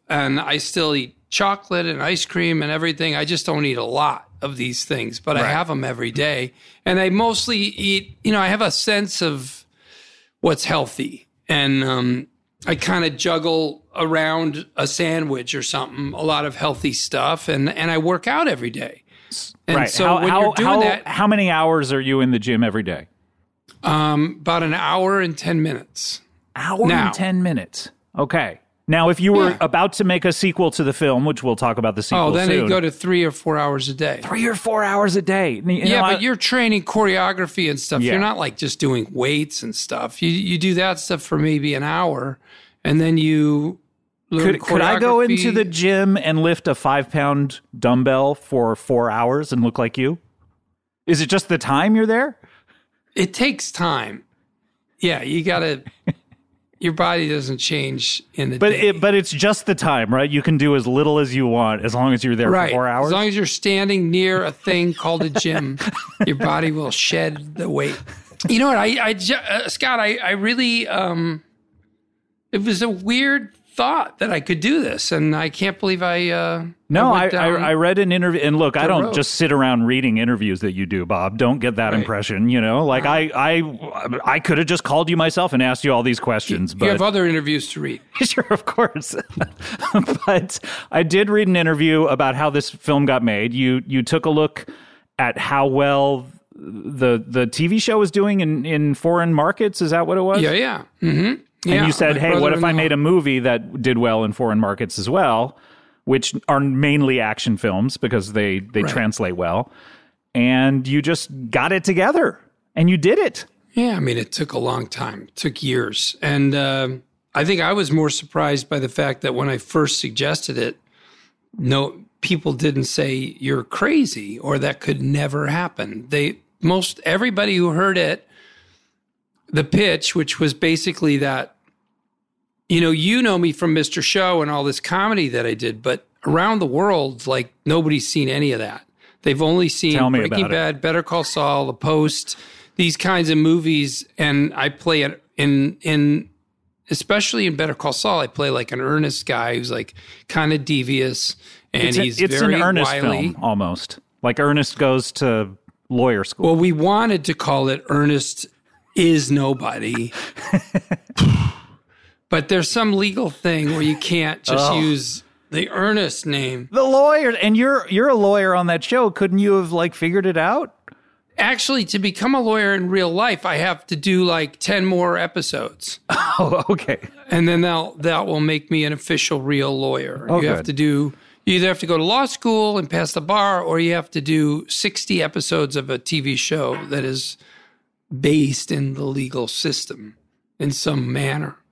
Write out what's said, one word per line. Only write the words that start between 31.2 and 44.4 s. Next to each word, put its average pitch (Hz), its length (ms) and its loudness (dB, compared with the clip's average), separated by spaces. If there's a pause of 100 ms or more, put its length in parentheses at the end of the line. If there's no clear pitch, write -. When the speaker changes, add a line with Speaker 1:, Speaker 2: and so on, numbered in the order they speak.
Speaker 2:
which 147 180 -2
we'll 123 140 0
talk 117 220 0
about 110 180 0
the 104 60 -4
sequel 175 260 0
Speaker 1:
Oh, - 40 2
then 180 160 0
Speaker 2:
soon. 185 160 2
Speaker 1:
you - 40 0
go 185 120 2
to 165 100 -2
three 180 340 0
or 160 60 0
four 156 260 -4
hours 143 320 -2
a 139 60 -6
day. 151 280 -4
Speaker 2:
Three 226 240 -4
or 226 80 0
four 214 300 -2
hours 202 320 2
a 196 60 2
day. 175 420 0
You 180 100 2
Speaker 1:
Yeah, 185 220 2
Speaker 2:
know, 240 120 4
Speaker 1:
but 190 80 2
Speaker 2:
I 185 40 -2
Speaker 1:
you're 240 160 0
training 226 480 2
choreography 185 880 0
and 143 100 -4
stuff. 135 220 -2
Speaker 2:
Yeah. 123 100 2
Speaker 1:
You're 190 80 2
not, 208 160 0
like, 147 220 -6
just 147 200 -4
doing 131 320 0
weights 147 520 -2
and 117 120 -10
stuff. - 460 -8
You, 170 80 0
you 180 300 -2
do 185 160 0
that 180 260 0
stuff 165 220 -4
for - 160 -2
maybe 147 360 0
an 135 80 -4
hour, 147 560 -4 (460)
and 151 160 2
then 165 160 4
you 151 640 2 (500)
learn 165 240 2